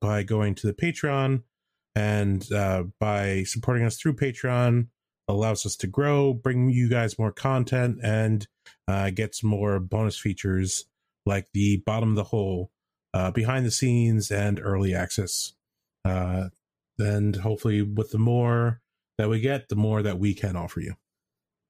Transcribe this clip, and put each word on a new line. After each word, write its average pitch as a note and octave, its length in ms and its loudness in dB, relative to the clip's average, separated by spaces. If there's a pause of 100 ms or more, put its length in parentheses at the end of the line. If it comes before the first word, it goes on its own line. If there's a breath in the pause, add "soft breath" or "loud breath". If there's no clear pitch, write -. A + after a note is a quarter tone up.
by G#2 220 0
going G#2 320 0
to - 120 -4
the G2+ 60 0
Patreon, C#3 680 -2 (520)
and, G#2 560 0
uh, F#2+ 320 0 (160)
by G2 440 0
supporting A#2 420 0
us A2 120 -2
through D3+ 200 -2
Patreon B2 720 0 (420)
allows G#2 360 0
us G2+ 120 -6
to F#2+ 100 -4
grow, C#3+ 460 2
bring B2+ 360 2
you B2 200 4
guys A#2 280 0
more A2 140 0
content, B2+ 720 0
and, A2 440 0 (400 loud breath)
uh, G2 220 0
get G2+ 260 -4
some A2 140 -2
more G2+ 300 0
bonus F#2+ 380 -2
features F#2 680 -2 (400)
like G2 280 0
the G2+ 320 2
Bottom A2 240 0
of G#2+ 60 2
the G#2 100 0
Hole, F#2+ 460 -2 (420)
uh, F#2 180 0
behind B2 340 0
the A2+ 60 0
scenes A#2 600 2
and G2+ 300 0
early G2 320 0
access. - 600 -4 (520)
Uh, F#2 440 0 (480)
and G#2 400 0
hopefully G#2 440 0
with G#2 300 -2
the A2 60 -2
more A#2+ 640 2 (360)
that G#2+ 100 0
we A2 140 0
get, A#2 260 -2
the G#2 80 -4
more G#2+ 260 2
that G2 180 -2
we G2+ 140 2
can F#2+ 220 -4
offer E2+ 240 -6
you. - 160 -8 (760)